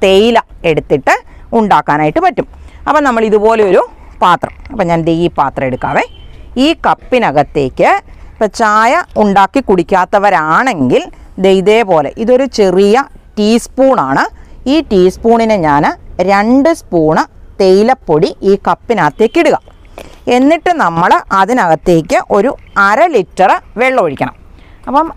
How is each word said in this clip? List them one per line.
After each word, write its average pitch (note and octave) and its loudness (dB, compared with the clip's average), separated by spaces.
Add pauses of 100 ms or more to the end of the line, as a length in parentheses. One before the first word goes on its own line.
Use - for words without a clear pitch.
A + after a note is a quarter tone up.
തേയില G#3+ 4 (320)
എടുത്തിട്ട് D#3 -2 (440)
ഉണ്ടാക്കാനായിട്ട് D#3 0
പറ്റും. - -4 (380)
അപ്പം D4 0
നമ്മൾ A3+ -2
ഇതുപോലെ G#3+ 2
ഒരു B3 2 (400)
പാത്രം, F3 0 (200)
അപ്പം G3 -4
ഞാൻ E3+ 0
ദേ E3 0 (120)
ഈ E3+ 0 (100)
പാത്രം C3+ -4
എടുക്കാവേ. C3 -4 (600)
ഈ - 2 (180)
കപ്പിനകത്തേക്ക് D#3 -2 (440)
ഇപ്പം G#3+ -4 (100)
ചായ A3 2 (300)
ഉണ്ടാക്കി G3+ 2
കുടിക്കാത്തവരാണെങ്കിൽ F#3 0 (420)
ദേ F#3+ 2
ഇതേപോലെ, F#3+ 0 (120)
ഇതൊരു B3 0 (120)
ചെറിയ G3+ 2 (360)
ടീസ്പൂണാണ്. G#3+ 0 (500)
ഈ - 2 (160)
ടീസ്പൂണിന് A3 2 (100)
ഞാൻ D3 2 (460)
രണ്ട് A#3+ 2 (120)
സ്പൂണ് E3 0 (380)
തേയിലപ്പൊടി G3 2 (200)
ഈ G3+ 4 (140)
കപ്പിനകത്തേക്ക് G#3 -2
ഇടുക. C4 0 (800)
എന്നിട്ട് E4 0 (120)
നമ്മൾ E3+ 0 (320)
അതിനകത്തേക്ക് F#3 0 (200)
ഒരു A#3 0 (360)
അര A3+ 2 (160)
ലിറ്റർ F#3+ 0 (300)
വെള്ളം C4 0
ഒഴിക്കണം. C3 -6 (540)
അപ്പം D4+ 0